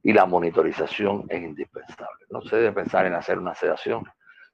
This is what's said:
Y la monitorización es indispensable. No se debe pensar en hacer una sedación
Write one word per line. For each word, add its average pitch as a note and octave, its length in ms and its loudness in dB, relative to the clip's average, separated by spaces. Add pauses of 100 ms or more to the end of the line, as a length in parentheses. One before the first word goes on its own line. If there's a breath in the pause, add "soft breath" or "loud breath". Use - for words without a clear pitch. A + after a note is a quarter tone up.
Y G#2+ 100 4
la G2 120 8
monitorización E2+ 1040 0
es E2+ 140 -6
indispensable. - 880 -14
No - 120 -10
se - 140 -2
debe A2+ 160 2
pensar F#2+ 340 0
en F2+ 80 0
hacer F2 240 -2
una F2+ 160 -6
sedación F#2 500 -2 (500 soft breath)